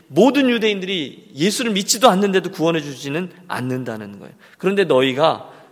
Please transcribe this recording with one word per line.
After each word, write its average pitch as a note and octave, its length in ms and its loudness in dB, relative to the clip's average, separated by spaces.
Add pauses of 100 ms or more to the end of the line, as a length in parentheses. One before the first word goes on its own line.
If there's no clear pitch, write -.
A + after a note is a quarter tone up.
모든 B3+ 420 4
유대인들이 G3 880 -4
예수를 G#3 380 0
믿지도 G3+ 360 2
않는데도 F#3+ 400 2
구원해주지는 D#3 840 -4 (140)
않는다는 A#2 680 -8
거예요. - 160 -20 (240)
그런데 G3 260 0
너희가 C3+ 680 2 (200)